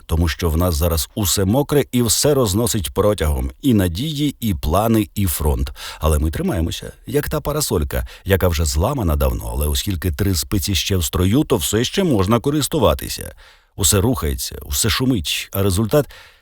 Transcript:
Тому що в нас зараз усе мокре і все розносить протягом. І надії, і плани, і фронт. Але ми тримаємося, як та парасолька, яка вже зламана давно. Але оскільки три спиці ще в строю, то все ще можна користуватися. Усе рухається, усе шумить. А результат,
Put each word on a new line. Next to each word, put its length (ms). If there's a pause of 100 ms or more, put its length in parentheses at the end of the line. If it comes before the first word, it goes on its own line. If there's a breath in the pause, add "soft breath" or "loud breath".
Тому 220
що 220
в 60
нас 180
зараз 400
усе 300
мокре 480
і 100
все 320
розносить 600
протягом. 560 (120)
І 120
надії, 640
і 140
плани, 600
і 120
фронт. 460 (280 loud breath)
Але 180
ми 120
тримаємося, 600 (140)
як 220
та 120
парасолька, 680 (180 loud breath)
яка 240
вже 160
зламана 520
давно. 360
Але 140
оскільки 440
три 240
спиці 400
ще 220
в 80
строю, 400
то 120
все 280
ще 200
можна 360
користуватися. 960 (420 soft breath)
Усе 240
рухається, 640
усе 280
шумить. 640
А 100
результат, 480 (320 loud breath)